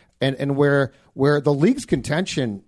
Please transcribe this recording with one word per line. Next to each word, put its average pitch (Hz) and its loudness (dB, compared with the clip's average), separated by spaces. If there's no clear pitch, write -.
and, 135 -2
and 139 -4
where, 139 2
where 147 2
the 143 2
league's 196 0
contention, 139 -4